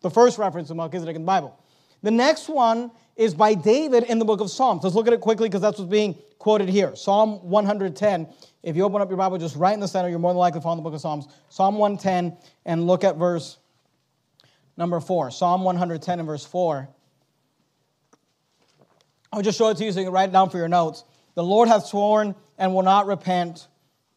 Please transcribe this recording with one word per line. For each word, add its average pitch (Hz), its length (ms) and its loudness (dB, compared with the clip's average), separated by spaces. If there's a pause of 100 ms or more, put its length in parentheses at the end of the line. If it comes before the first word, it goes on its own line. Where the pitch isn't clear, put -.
the 185 60 -4
first 233 300 4
reference 175 300 -4
to 165 80 -10
Melchizedek 165 400 -8
in 160 60 -10
the 165 40 -6
Bible. 180 260 0 (520)
The 214 80 2
next 269 360 2
one 240 440 0 (240)
is 220 180 0
by 214 200 4
David 240 500 2
in 233 160 0
the 226 40 0
book 214 160 0
of 202 120 -4
Psalms. 220 320 0
Let's 185 100 0
look 220 140 2
at 233 40 4
it 226 80 2
quickly 220 300 0
'cause 190 100 -2
that's 208 200 0
what's 175 100 -10
being 208 240 0 (240)
quoted 208 300 2
here. 190 260 0
Psalm 208 480 0
one 196 240 2
hundred 196 300 -2
ten. 180 320 -2 (340)
If 160 140 -6
you 185 80 2
open 202 180 0
up 190 60 -2
your 185 80 -4
Bible 190 200 0
just 165 200 -8
right 180 180 2
in 208 60 -6
the 196 80 -6
center, 180 200 -2
you're 170 120 -4
more 175 100 2
than 180 80 0
likely 175 220 0
to - 20 -14
find 170 160 -4
the 156 60 -12
book 156 100 -8
of 156 60 -10
Psalms. 151 260 -6 (220)
Psalm 196 280 0
one 208 200 2
ten 180 400 -2 (280)
and 170 220 -2
look 180 160 2
at 170 140 2
verse 170 420 -4 (1200)
number 170 240 -2
four. 147 320 -2
Psalm 180 320 0
one 185 100 2
hundred 170 280 -4
ten 180 180 -4
and 160 80 -8
verse 151 160 -8
four. 156 440 -4 (2500)
I'll 208 100 -4
just 202 160 0
show 220 120 4
it 208 80 -2
to 196 60 -4
you 220 60 -2
so 180 80 -4
you 190 80 -4
can 180 80 -6
write 190 140 2
it 185 40 -6
down 190 180 4
for 185 80 -8
your 165 100 -4
notes. 165 340 0 (320)
"The 170 80 -4
Lord 208 240 4
hath 214 200 4
sworn 208 500 0 (220)
and 185 180 0
will 185 80 2
not 196 220 4
repent." 180 600 -4 (500)